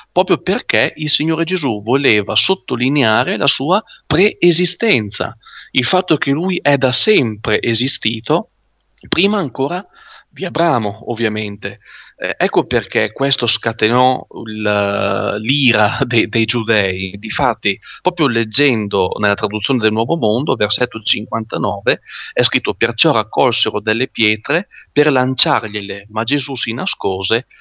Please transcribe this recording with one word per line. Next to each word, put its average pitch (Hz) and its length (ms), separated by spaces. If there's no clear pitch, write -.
proprio 180 300
perché 156 560
il 151 120
Signore 160 360
Gesù 143 360
voleva 110 540
sottolineare 131 1000
la 202 100
sua 175 340
preesistenza, 165 1300
il 120 140
fatto 180 320
che - 140
lui 175 300
è 143 160
da 127 140
sempre 110 680
esistito, 120 920
prima 202 280
ancora 151 480
di 139 180
Abramo, 120 680
ovviamente. 107 680
Eh, 90 200
ecco 196 280
perché 110 460
questo 135 340
scatenò 120 800
il, 104 960
l'ira 110 600
<laughs> 139 40
de-, 117 240
dei 113 180
giudei. 101 720
Difatti, 107 600
proprio 165 260
leggendo 110 920
nella 104 140
traduzione 107 460
del 107 120
Nuovo 117 240
Mondo, 131 400
versetto 110 460
cinquantanove, 110 1000
è - 80
scritto: 120 320
"Perciò 117 380
raccolsero 113 680
delle 110 280
pietre 110 600
per 147 200
lanciargliele, 107 1000
ma 107 140
Gesù 139 320
si 113 180
nascose 110 720